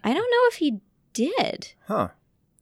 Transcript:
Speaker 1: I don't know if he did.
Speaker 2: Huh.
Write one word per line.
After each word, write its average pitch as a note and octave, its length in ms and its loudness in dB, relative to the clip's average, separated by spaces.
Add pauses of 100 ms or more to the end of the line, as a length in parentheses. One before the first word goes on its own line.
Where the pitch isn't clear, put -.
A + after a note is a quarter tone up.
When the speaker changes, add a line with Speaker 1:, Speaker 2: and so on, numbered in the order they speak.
Speaker 1:
I G#3 100 0
don't A4+ 180 0
know A#4+ 160 6
if A#4 80 2
he B3 240 -2 (340)
did. - 600 -2 (140)
Speaker 2:
Huh. F#3+ 220 -2 (520)